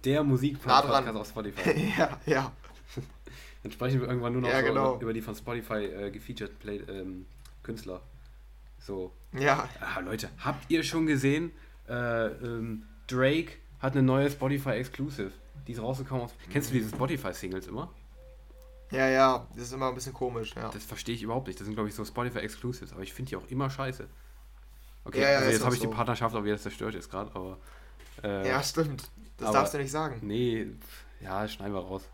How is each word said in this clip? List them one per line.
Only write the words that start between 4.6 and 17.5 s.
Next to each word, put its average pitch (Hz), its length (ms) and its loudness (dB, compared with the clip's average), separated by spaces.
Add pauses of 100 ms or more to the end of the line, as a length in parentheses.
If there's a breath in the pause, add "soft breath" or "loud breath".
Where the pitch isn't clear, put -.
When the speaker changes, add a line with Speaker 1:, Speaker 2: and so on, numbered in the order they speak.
Speaker 1:
so 131 60 4
Speaker 2:
genau. 131 280 4
Speaker 1:
über, 117 80 -6
über 113 100 -2
die 110 80 -2
von 110 140 -8
Spotify, 113 500 -4
äh, 98 260 -6
gefeatured 110 480 -10
Play-, 104 280 -8
ähm, 92 380 -8 (360)
Künstler. 95 400 -8 (760 soft breath)
So. 92 320 -6 (220)
Speaker 2:
Ja. 139 340 4 (140)
Speaker 1:
Ah, - 180 -4
Leute, 101 300 -6 (100)
habt 139 320 -2
ihr 165 120 6
schon 160 240 2
gesehen, 147 440 4 (380 soft breath)
äh, 117 380 0
ähm, 117 560 -6 (240)
Drake 139 440 4 (280)
hat 131 140 0
eine 135 100 6
neue 135 280 6
Spotify 139 400 0
Exclusive. 123 600 -4 (360)
Die 123 60 -8
ist 113 80 -6
rausgekommen 131 420 -2
aus, 120 80 -8 (180)
kennst 117 220 0
du - 40 -2
Speaker 2:
Mhm. 123 40 6
Speaker 1:
diese 110 160 -2
Spotify-Singles 95 720 -2